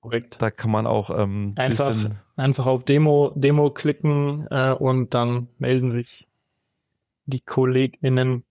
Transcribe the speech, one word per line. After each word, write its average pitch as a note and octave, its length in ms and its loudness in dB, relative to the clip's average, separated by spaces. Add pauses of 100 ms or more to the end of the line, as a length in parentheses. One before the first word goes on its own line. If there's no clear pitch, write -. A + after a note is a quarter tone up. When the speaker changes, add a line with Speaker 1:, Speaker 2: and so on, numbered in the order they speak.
Speaker 1:
Korrekt. A#2 340 -6
Speaker 2:
Da A2+ 100 0
kann - 200 -4
man A2 160 0
auch, A2 220 0
ähm, G2+ 480 -2
Speaker 1:
Einfach, C3 320 0
Speaker 2:
bisschen G#2+ 260 -4 (220)
Speaker 1:
einfach C3+ 280 0
auf B2+ 200 0
Demo, C#3+ 500 4
Demo D3 360 2
klicken, D3 760 -2
äh, C3 220 0
und C3 420 0
dann A#2+ 440 0
melden B2+ 340 0
sich - 380 -8 (960)
die C3 160 -6
KollegInnen. B2+ 1080 0